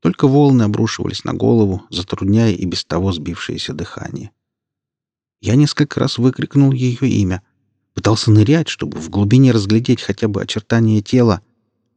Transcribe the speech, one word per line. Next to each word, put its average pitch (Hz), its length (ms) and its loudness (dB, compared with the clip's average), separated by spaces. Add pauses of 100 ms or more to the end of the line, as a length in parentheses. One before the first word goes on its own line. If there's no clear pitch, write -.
Только 156 280 0
волны 139 340 4
обрушивались 107 640 -4
на - 100 -6
голову, 110 560 0
затрудняя 98 640 0
и 92 140 -4
без - 180 -6
того 92 280 -2
сбившееся - 600 -8
дыхание. - 580 -12 (1080)
Я - 160 0
несколько 147 440 0
раз - 180 -2
выкрикнул 135 540 2
её 127 340 -2
имя, 95 360 0 (520)
пытался 107 360 0
нырять, 110 380 4
чтобы 73 300 -10
в 78 120 -12
глубине 120 420 4
разглядеть 113 500 0
хотя - 260 -4
бы 98 140 -4
очертания 110 600 0
тела, 117 400 2 (540)